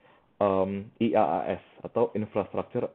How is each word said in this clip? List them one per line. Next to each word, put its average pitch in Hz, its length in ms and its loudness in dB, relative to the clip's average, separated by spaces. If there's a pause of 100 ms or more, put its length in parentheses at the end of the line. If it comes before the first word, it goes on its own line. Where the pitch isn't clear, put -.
(400)
em, 98 560 0
I 113 160 0
A 87 320 2
A 92 160 -4
S - 40 -20 (200)
atau - 320 -2
Infrastructure 107 800 -4